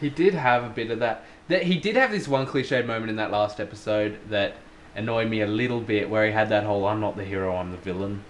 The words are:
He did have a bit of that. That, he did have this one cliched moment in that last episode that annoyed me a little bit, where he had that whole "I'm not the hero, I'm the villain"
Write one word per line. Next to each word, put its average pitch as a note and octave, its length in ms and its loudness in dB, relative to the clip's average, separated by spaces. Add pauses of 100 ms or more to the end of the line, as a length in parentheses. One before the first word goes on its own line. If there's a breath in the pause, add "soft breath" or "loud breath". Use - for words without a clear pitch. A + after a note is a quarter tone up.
He D3 80 0
did E3+ 240 4
have B2 300 4
a A#2 60 -8
bit A2+ 220 -4
of A2 80 -2
that. A2+ 240 -2 (240 loud breath)
That, F3 160 2
he F3 160 2
did G#3+ 160 -2
have B3+ 160 4
this E3 160 -2
one C3+ 180 2
cliched B2+ 400 0
moment A2+ 240 -4
in G#2+ 60 -4
that G#2+ 160 -2
last G#2 300 0
episode G#2 560 -2 (120)
that G2 260 0 (400)
annoyed A2+ 340 0
me A2 120 0
a G#2 60 2
little A#2+ 320 0
bit, G#2+ 300 0
where G#2+ 160 4
he G#2+ 80 2
had G#2+ 160 2
that G#2+ 160 4
whole G2+ 200 0
"I'm G#2+ 140 0
not G2+ 160 -2
the G2+ 80 -8
hero, F#2+ 320 -2
I'm F2+ 160 -4
the F2+ 60 -10
villain" G2 520 -6